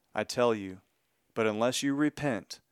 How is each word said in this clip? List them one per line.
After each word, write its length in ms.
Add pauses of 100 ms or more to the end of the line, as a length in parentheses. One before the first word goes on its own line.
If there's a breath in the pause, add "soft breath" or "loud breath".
(140)
I 100
tell 300
you, 260 (540)
but 120
unless 360
you 120
repent 680 (100)